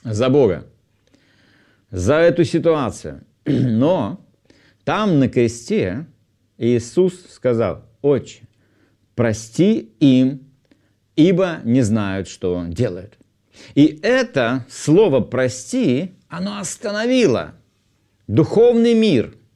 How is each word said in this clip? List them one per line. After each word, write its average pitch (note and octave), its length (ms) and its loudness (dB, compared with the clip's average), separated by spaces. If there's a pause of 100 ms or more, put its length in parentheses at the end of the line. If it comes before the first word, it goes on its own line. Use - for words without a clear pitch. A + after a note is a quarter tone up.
за A#2 260 -2
Бога, A2+ 380 2 (1200)
за G2 280 0
эту E3+ 260 4
ситуацию. C#3 800 -4 (100)
<clears throat> - 120 -20
Но C3 800 -2 (600)
там, F#3 340 0
на C3 100 2
кресте, A#2+ 800 -2 (540)
Иисус B2 600 0 (120)
сказал: A2+ 520 -4 (200)
«Отче, - 400 -2 (720)
прости A#2+ 840 -2
им, C3+ 420 2 (760)
ибо F3 480 2
не B2 180 2
знают, G2 460 -2
что F2 400 -6
делают». F#2 500 -8 (580)
И D3+ 260 4
это C3+ 680 0
слово D#3 500 2
«прости», C3 920 -4 (140)
оно G3 300 -10
остановило G#3 960 -2 (760)
духовный A#3 680 2
мир, G#3 400 0 (200)